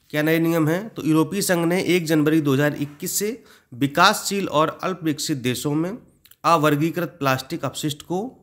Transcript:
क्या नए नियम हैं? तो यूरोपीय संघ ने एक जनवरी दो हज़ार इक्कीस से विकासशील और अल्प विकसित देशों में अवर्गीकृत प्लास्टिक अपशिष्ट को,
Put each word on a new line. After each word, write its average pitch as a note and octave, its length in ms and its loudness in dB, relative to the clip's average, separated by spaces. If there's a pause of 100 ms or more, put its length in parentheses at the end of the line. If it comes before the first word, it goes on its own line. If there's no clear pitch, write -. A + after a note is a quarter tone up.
(100)
क्या D3+ 120 -2
नए D#3+ 160 2
नियम E3 300 2
हैं? F#3 200 -2
तो - 180 -12
यूरोपीय D#3+ 360 2
संघ E3+ 240 0
ने F3 160 0
एक F3 240 0
जनवरी D#3 340 2
दो C#3+ 140 2
हज़ार D3 200 2
इक्कीस D3 380 -8
से G#3+ 320 -4 (300)
विकासशील F3+ 760 2
और D3+ 340 0
अल्प F#3 200 -4
विकसित D3+ 360 -4
देशों B2 360 -2
में F3 240 -4 (460)
अवर्गीकृत D#3 640 2
प्लास्टिक C3+ 560 -2
अपशिष्ट C#3+ 380 -6
को, G3 400 -6